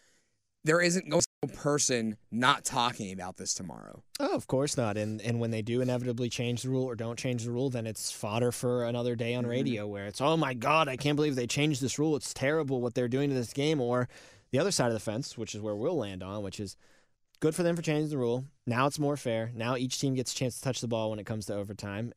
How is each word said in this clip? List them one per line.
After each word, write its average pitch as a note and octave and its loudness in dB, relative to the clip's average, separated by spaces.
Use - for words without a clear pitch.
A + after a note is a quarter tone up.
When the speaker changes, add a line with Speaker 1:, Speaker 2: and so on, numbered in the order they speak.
Speaker 1:
There E3 6
isn't F3 0
a E3+ 6
single - -4
person B2 2
not B2+ 4
talking A#2 0
about F#2 -10
this - -4
tomorrow. A#1 -12
Speaker 2:
Oh, D#4+ 0
of B3 -4
course C#3 2
not. G#2+ 0
And, G#2+ -2
and A#2 0
when A2+ 0
they A2 -2
do A#2+ 0
inevitably B2 0
change A#2+ -2
the B2+ -2
rule C3 2
or B2+ -4
don't A2+ -4
change B2 -2
the A#2+ -4
rule, B2+ 0
then A#2 -2
it's - -6
fodder A#2 0
for B2 0
another A#2+ 0
day A#2+ 0
on B2 0
Speaker 1:
Mm-hmm. A#2+ -2
Speaker 2:
radio A#2+ 0
where G2+ -6
it's, G#2 -8
"Oh D#3 4
my C#3 2
God, C#3+ 4
I B2+ -2
can't C#3+ 2
believe D3 2
they B2 0
changed C#3+ 2
this B2+ -2
rule. D3+ 2
It's - -6
terrible C3+ 0
what A#2+ 0
they're B2 0
doing C#3 2
to C3+ 2
this A#2+ -2
game." D3 2
Or B2 2
the B2+ 4
other F#3 2
side B2+ 4
of A#2 2
the A2 -2
fence, A2 -6
which A2+ -6
is G#2 -8
where G#2+ -2
we'll D3 0
land G2 -4
on, G2+ -6
which F#2+ -8
is G2+ -8
good D#3 2
for F3+ 0
them E3+ 2
for E3+ -4
changing D#3 0
the D3 -4
rule. B2 0
Now B2 4
it's D3 2
more D3 2
fair. A2+ -2
Now A#2+ 0
each B2+ -2
team C3+ 0
gets B2+ -2
a - -6
chance B2+ -2
to - -12
touch B2+ -2
the A#2+ -2
ball A2 0
when A2 -4
it G2 -10
comes G#2+ -6
to G#2 -4
overtime, G2+ -6